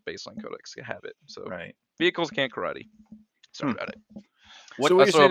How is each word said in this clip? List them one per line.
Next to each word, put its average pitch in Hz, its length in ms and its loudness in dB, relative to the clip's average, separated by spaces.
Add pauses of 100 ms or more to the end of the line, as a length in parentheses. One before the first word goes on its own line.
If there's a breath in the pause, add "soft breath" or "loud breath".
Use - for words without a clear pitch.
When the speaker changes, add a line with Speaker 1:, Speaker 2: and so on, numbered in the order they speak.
Speaker 1:
baseline - 360 -12
codex - 320 -14 (100)
have 113 200 -12
it. - 100 -16 (120)
So - 180 -16
Speaker 2:
Right. 90 300 -12 (240)
Speaker 1:
vehicles 165 320 -2
can't 135 220 -4
karate. 85 360 -8 (640)
Sorry 269 200 -6
Speaker 2:
Hmm. - 40 -6
Speaker 1:
about - 140 -8
it. - 80 -18 (800 loud breath)
Speaker 2:
What 143 140 2
Speaker 3:
So 180 40 6
what 190 80 6
Speaker 1:
Uh, - 40 8
Speaker 3:
you're 196 60 4
Speaker 1:
so 160 60 6
Speaker 3:
saying 151 120 10